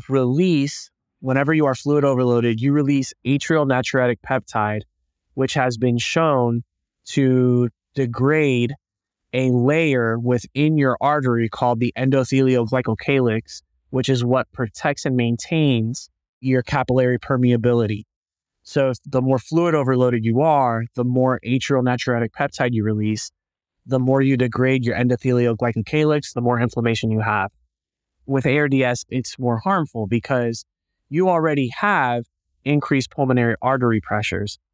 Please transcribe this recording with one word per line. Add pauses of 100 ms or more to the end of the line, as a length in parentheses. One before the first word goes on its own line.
release, (300)
whenever
you
are
fluid
overloaded,
you
release (120)
atrial
natriuretic
peptide, (500)
which
has
been
shown (440)
to (240)
degrade (600)
a
layer
within
your
artery
called
the
endothelial
glycocalyx, (280)
which
is
what
protects
and
maintains (320)
your
capillary
permeability. (600)
So
if
the
more
fluid
overloaded
you
are, (100)
the
more
atrial
natriuretic
peptide
you
release, (540)
the
more
you
degrade
your
endothelial
glycocalyx,
the
more
inflammation
you
have. (760)
With
A
R
D
S,
it's
more
harmful
because (440)
you
already
have (380)
increased
pulmonary
artery
pressures. (140)